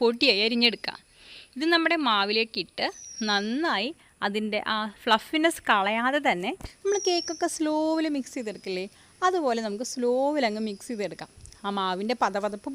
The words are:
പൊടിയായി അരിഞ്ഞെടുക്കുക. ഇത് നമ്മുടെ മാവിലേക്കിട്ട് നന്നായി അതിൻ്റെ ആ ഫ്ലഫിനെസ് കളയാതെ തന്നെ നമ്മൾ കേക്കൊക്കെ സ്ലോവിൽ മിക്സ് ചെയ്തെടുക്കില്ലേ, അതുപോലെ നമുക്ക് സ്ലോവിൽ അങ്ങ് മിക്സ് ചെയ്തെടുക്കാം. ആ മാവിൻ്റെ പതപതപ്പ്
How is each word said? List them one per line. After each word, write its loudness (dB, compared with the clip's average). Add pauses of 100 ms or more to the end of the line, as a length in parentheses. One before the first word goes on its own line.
പൊടിയായി 4
അരിഞ്ഞെടുക്കുക. 0 (640)
ഇത് -4
നമ്മുടെ 4 (120)
മാവിലേക്കിട്ട് 0 (420)
നന്നായി 0 (380)
അതിൻ്റെ -2 (160)
ആ -2 (260)
ഫ്ലഫിനെസ് 2
കളയാതെ 4
തന്നെ 0 (300)
നമ്മൾ 0 (100)
കേക്കൊക്കെ 0
സ്ലോവിൽ 0 (100)
മിക്സ് -6
ചെയ്തെടുക്കില്ലേ, -6 (420)
അതുപോലെ 2
നമുക്ക് -4
സ്ലോവിൽ 2
അങ്ങ് -2
മിക്സ് -10
ചെയ്തെടുക്കാം. -6 (360)
ആ -2
മാവിൻ്റെ -2
പതപതപ്പ് -2